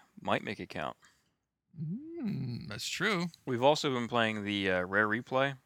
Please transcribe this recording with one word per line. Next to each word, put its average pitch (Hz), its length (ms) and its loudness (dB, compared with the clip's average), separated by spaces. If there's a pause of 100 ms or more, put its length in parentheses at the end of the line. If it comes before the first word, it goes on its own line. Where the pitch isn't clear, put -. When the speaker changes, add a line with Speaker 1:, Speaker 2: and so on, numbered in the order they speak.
(200)
Speaker 1:
might 98 220 0
make 101 180 -8
it 90 80 -10
count. 73 280 -6 (1300)
Speaker 2:
Mm, 131 460 -6
that's 107 200 -8
true. 180 380 0 (200)
Speaker 1:
We've 123 160 0
also 147 300 6
been 120 160 -2
playing 110 360 2
the, 101 260 2
uh, 92 120 4
Rare 98 260 2
Replay, 131 460 0 (120)